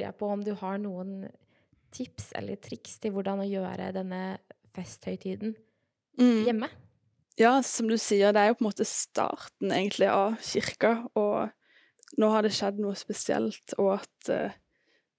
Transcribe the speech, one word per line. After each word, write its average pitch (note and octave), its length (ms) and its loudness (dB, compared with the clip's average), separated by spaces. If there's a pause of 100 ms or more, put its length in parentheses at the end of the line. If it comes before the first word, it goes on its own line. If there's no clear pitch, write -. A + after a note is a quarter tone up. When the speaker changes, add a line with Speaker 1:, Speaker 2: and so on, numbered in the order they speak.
Speaker 1:
jeg G3 120 -10
på G#3 140 -4
om G3+ 120 -4
du G#3 100 -4
har F#3+ 240 -6
noen G3 520 -8 (640)
tips - 440 -12
eller G3+ 220 -8
triks - 420 -14
til A3 120 -4
hvordan G3 300 -2
å G3+ 80 -4
gjøre F#3 440 -6
denne F#3+ 440 -6 (360)
festhøytiden F#3+ 840 -8 (600)
Speaker 2:
Mm. A#3+ 280 4
Speaker 1:
hjemme? A#3 240 0 (680)
Speaker 2:
Ja, A#3+ 240 8
som A#3+ 260 -2
du A3 100 2
sier, G3+ 340 4
det G#3 80 6
er G#3 100 6
jo A#3 60 6
på - 60 -2
en A3 100 2
måte G#3+ 140 -2
starten - 840 -4
egentlig F#3+ 360 2
av G#3 320 4
kirka, - 760 0
og G#3 360 0 (680)
nå G#3+ 120 6
har G#3+ 140 4
det G#3+ 80 2
skjedd G3+ 280 -2
noe G3+ 140 -2
spesielt, - 840 -4
og G3 200 2
at, - 300 -12
eh, - 220 -2 (680)